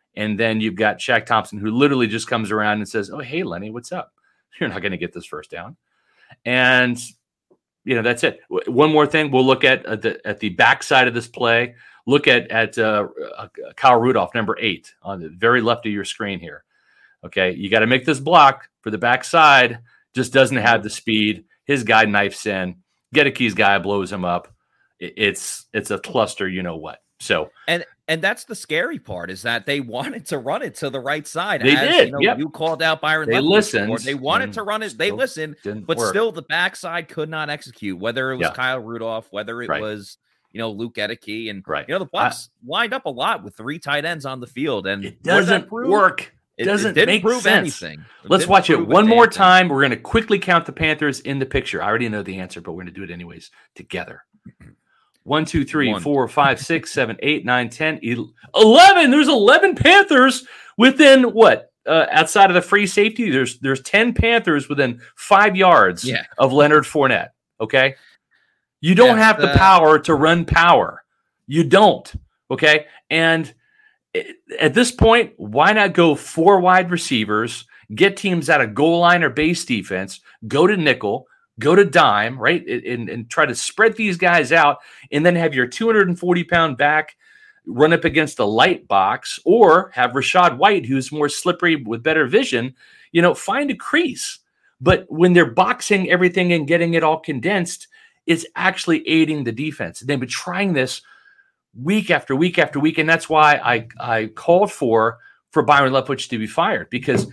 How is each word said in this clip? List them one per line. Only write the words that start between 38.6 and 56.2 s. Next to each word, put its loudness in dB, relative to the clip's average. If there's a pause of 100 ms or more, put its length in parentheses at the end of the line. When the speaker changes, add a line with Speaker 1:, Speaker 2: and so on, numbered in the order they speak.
Speaker 2:
Rudolph, -10
whether -10
it -10
Speaker 1:
Right. -4
Speaker 2:
was, -12 (340)
you -18
know, -8
Luke -12
Goedeke. -10
And, -14
Speaker 1:
Right. -8
Speaker 2:
you -8
know, -8
the -10
Speaker 1:
I 0
Speaker 2:
Bucs -12 (160)
lined -6
up -10
a -8
lot -6
with -20
three -12
tight -4
ends -8
on -10
the -16
field. -6
And -4
Speaker 1:
It -16
Speaker 2:
what -
does 2
that 2
Speaker 1:
doesn't -4
Speaker 2:
prove? -8
Speaker 1:
work. 0 (260)
Speaker 2:
It, -8
it -2
Speaker 1:
Doesn't -2
Speaker 2:
didn't 2
Speaker 1:
make 0
Speaker 2:
prove -2
Speaker 1:
sense. 0
Speaker 2:
anything. -16 (180)
It -4
Speaker 1:
Let's 4
Speaker 2:
didn't -2
Speaker 1:
watch 4
it 4
Speaker 2:
prove -2
a 0
Speaker 1:
one 6
Speaker 2:
damn 4
Speaker 1:
more 8
Speaker 2:
thing. 2
Speaker 1:
time. 4
We're 0
gonna 0
quickly -2
count 0
the -14
Panthers -4
in -8
the -4
picture. -6
I -4
already -2
know -8
the -12
answer, -14
but -16
we're -16
gonna -18
do -18
it -16
anyways -18 (240)
together. -14 (240)
<clears throat> -20 (600)
One, -4
two, -4
three, -4
Speaker 2:
One. -6
Speaker 1:
four, -2